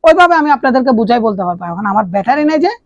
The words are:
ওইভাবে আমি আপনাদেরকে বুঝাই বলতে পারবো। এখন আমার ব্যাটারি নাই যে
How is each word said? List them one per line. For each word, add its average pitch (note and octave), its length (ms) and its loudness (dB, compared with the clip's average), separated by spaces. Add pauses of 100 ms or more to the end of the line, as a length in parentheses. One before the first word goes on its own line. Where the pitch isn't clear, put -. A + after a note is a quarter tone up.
ওইভাবে E4+ 320 4
আমি D4+ 160 0
আপনাদেরকে C4 480 0
বুঝাই A#3 200 0
বলতে G#3 240 -4
পারবো। F3 280 -6
এখন G3 200 -8
আমার G#3 220 0
ব্যাটারি B3+ 320 -2
নাই D#4 140 0
যে F#4 120 0 (140)